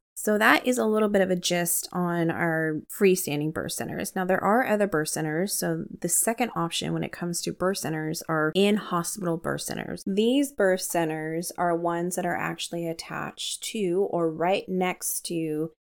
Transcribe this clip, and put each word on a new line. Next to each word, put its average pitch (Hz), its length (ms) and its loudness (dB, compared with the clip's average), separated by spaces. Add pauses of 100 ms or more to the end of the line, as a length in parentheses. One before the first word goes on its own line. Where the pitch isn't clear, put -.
(140)
So 214 240 0
that 240 280 4
is 247 120 2
a 226 80 2
little 214 220 4
bit 208 120 4
of 185 100 4
a 185 60 2
gist 175 560 -2
on 170 380 2
our 160 500 0 (160)
freestanding 160 560 2
birth - 200 -4
centers. - 440 -6
Now, 185 80 0
there 185 180 2
are 233 240 4
other 208 200 2
birth 156 220 0
centers. 156 500 -2
So 165 260 -2 (160)
the 175 80 -2
second 226 480 0
option 165 360 -2
when 165 120 -2
it - 80 -8
comes 175 300 -4
to 170 100 -4
birth 185 260 0
centers 156 500 -4
are 156 260 2
in-hospital 185 840 0
birth 147 260 -4
centers. - 440 -8
These 240 460 2
birth 190 280 4
centers 160 800 -2
are 175 180 2
ones 170 400 0
that 180 80 -2
are 175 120 0
actually 170 500 -4
attached - 800 -8
to 190 460 0
or 170 200 2
right 165 380 0
next 180 580 -2
to 160 460 -2 (240)